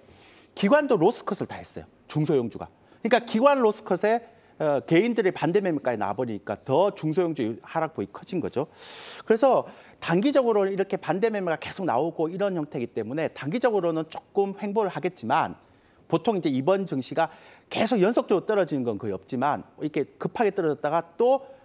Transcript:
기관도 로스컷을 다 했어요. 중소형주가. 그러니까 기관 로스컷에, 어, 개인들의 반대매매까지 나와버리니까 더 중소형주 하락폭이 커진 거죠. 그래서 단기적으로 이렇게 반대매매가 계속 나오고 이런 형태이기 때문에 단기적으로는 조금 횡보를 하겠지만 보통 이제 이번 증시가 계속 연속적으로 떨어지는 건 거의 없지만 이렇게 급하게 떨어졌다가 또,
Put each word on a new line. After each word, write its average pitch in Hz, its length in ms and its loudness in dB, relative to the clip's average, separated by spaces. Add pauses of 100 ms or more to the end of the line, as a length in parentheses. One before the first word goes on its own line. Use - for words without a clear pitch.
(560)
기관도 262 400 4
로스컷을 185 520 0
다 - 100 -14
했어요. - 260 -16 (240)
중소형주가. 135 640 -2 (320)
그러니까 226 280 2
기관 269 300 4
로스컷에, 214 720 0 (300)
어, 147 220 0
개인들의 202 520 2
반대매매까지 160 640 0
나와버리니까 104 640 -4
더 175 300 2
중소형주 156 720 -2
하락폭이 156 500 -6
커진 - 260 -8
거죠. 127 280 -4 (580)
그래서 226 400 4 (340)
단기적으로 220 680 2
이렇게 190 280 -2
반대매매가 190 640 -2
계속 - 280 -8
나오고 156 440 0
이런 190 260 -2
형태이기 147 320 -4
때문에 123 420 -4
단기적으로는 170 800 -2
조금 - 520 -4
횡보를 202 300 -2
하겠지만 139 640 -2 (520)
보통 165 300 0
이제 165 120 -2
이번 175 360 2
증시가 151 440 -2 (400)
계속 226 300 0
연속적으로 208 460 2
떨어지는 170 380 0
건 113 160 -2
거의 104 140 -6
없지만 123 500 -2 (180)
이렇게 156 220 -2
급하게 - 480 -2
떨어졌다가 160 640 -2
또, 262 300 2 (180)